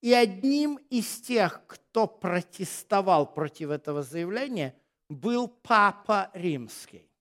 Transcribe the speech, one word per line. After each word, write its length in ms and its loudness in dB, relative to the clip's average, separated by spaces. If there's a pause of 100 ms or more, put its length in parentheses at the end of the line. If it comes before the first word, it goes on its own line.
И 120 4
одним 640 2 (100)
из 320 -4
тех, 460 0
кто 380 -2
протестовал 1200 0
против 460 -6
этого 320 -4
заявления, 720 -6 (340)
был 380 -2
Папа 880 2
Римский. 760 -8 (120)